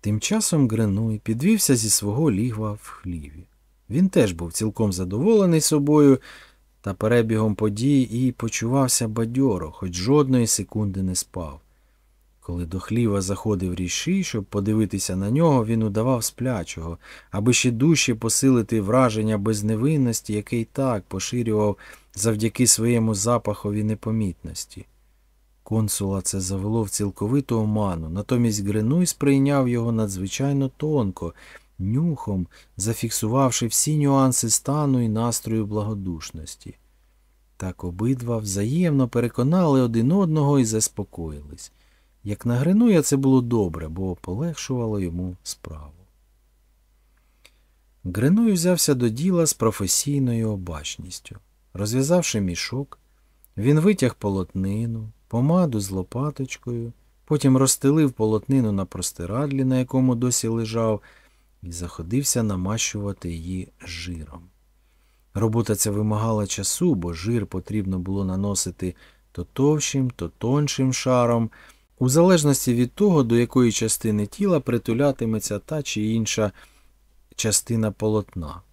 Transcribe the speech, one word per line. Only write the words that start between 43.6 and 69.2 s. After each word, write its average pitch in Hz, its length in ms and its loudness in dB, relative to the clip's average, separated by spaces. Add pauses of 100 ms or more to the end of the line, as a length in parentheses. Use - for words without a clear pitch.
бо 90 280 -4
полегшувало 117 840 -4
йому 90 440 -4
справу. 73 480 -14 (2000)
Гренуй 156 480 4
взявся 170 420 2
до 123 160 2
діла 165 360 2
з - 80 0
професійною 113 960 0
обачністю. 87 840 -10 (380)
Розв'язавши 131 680 0
мішок, 98 580 -6 (580)
він 135 220 4
витяг 175 360 2
полотнину, 104 920 -4 (180)
помаду 139 520 2
з 95 120 -6
лопаточкою, 120 1040 -6 (320)
потім 135 320 4
розстелив 135 540 4
полотнину 110 600 0
на 95 140 -2
простирадлі, 120 800 -4
на 131 160 2
якому 127 360 2
досі 120 320 0
лежав, 113 540 -2 (640)
і 87 80 -12
заходився 87 720 -4
намащувати 101 880 -4
її 90 400 -8 (140)
жиром. 82 560 -12 (920)
Робота 110 420 0
ця 104 160 -2
вимагала 107 560 0
часу, 139 480 0
бо 87 180 -4
жир 101 320 -2
потрібно 95 540 -4
було 95 260 -4
наносити 92 720 -4 (360)